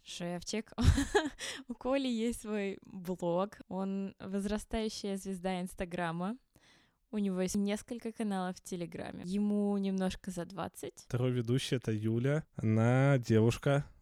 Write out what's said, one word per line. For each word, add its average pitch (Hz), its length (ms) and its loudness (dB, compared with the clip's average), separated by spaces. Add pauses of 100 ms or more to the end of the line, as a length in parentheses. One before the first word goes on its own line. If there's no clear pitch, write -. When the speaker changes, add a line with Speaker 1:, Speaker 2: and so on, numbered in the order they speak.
Speaker 1:
Шевчик. 175 720 -6
<laughs> - 920 2
У 240 60 -10
Коли 262 340 0
есть 233 340 -2
свой 208 400 -4
блог. 180 880 -2
Он 190 500 -4
возрастающая 202 1000 -4
звезда 190 460 -4
Инстаграма. 175 760 -4 (760)
У 214 80 -4
него 190 220 0
есть 185 140 0
несколько 208 580 -2
каналов 190 460 -2
в - 40 -18
Телеграме. 175 640 -8
Ему 202 540 2
немножко 190 520 -2
за 175 140 -6
двадцать. 185 500 -8 (120)
Speaker 2:
Второй 127 240 0
ведущий — 123 460 0
это 117 160 -2
Юля. 117 520 0 (120)
Она 120 640 6
девушка. 120 680 4 (180)